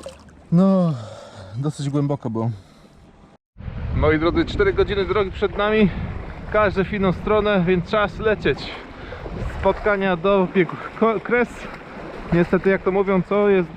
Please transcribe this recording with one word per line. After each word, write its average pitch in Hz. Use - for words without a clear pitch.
No, 180
dosyć 143
głęboko 143
było. 113
Moi 151
drodzy, 165
cztery 196
godziny 196
drogi 185
przed 196
nami. 208
Każdy 196
w 175
inną 196
stronę, 202
więc 180
czas 208
lecieć. 185
Spotkania 196
dobiegł 185
ko-, 226
kres. 233
Niestety, 175
jak 190
to 190
mówią, 190
co 208
jest, 185